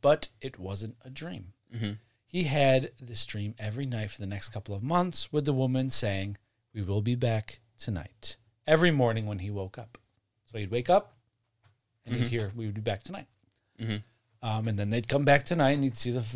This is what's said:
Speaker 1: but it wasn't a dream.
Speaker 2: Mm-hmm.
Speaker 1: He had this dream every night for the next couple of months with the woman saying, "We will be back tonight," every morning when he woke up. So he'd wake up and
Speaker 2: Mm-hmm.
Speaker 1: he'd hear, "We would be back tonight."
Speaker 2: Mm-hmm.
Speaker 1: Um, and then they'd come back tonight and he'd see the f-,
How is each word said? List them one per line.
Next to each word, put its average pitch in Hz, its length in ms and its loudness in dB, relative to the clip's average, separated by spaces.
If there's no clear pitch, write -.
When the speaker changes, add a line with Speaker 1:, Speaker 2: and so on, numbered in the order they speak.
Speaker 1:
but 151 280 4
it - 180 -10
wasn't 98 440 -8
a 127 60 -18
dream. 135 440 -12
Speaker 2:
Mm-hmm. 107 180 -4
Speaker 1:
He 180 160 -2
had 135 480 4
this 117 240 -6
dream 104 320 -4
every 110 300 -6
night 110 240 -4
for - 100 -14
the 98 60 -6
next 98 220 -8
couple 101 260 -8
of 98 80 -6
months 175 500 -2
with 151 120 0
the 147 80 2
woman 131 360 0
saying, 101 480 -2
"We 104 100 -6
will 101 180 0
be 120 140 2
back 117 440 -2
tonight," - 580 -8
every 165 240 8
morning 117 340 4
when 104 140 -4
he 95 100 -6
woke 98 300 -6
up. 113 180 -16
So - 140 -10
he'd 98 120 -4
wake 123 200 0
up 196 240 4
and 113 80 -6
Speaker 2:
Mm-hmm. 120 120 2
Speaker 1:
he'd 120 40 -4
hear, 110 260 -2
"We 117 120 -8
would 101 80 -6
be 107 60 -8
back 107 200 -2
tonight." - 240 -12
Speaker 2:
Mm-hmm. - 680 -8
Speaker 1:
Um, 110 200 -2
and 104 120 0
then 104 120 0
they'd 117 180 0
come 139 160 2
back 143 180 8
tonight 156 280 4
and 143 120 2
he'd 127 140 0
see 123 140 -2
the 123 80 0
f-, 113 160 -4